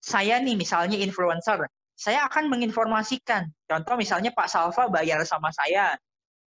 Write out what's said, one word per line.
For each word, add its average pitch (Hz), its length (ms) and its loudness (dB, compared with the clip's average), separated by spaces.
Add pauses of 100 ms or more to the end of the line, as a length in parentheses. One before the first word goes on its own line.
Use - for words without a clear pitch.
Saya 220 400 2
nih 247 160 0
misalnya 180 400 0
influencer. 180 720 0 (240)
Saya 262 320 0
akan 311 240 0
menginformasikan. 226 1040 0 (160)
Contoh 165 320 -2
misalnya 202 320 0
Pak 202 160 0
Salva 185 400 2
bayar 160 400 0
sama 156 240 -2
saya. 165 400 0 (540)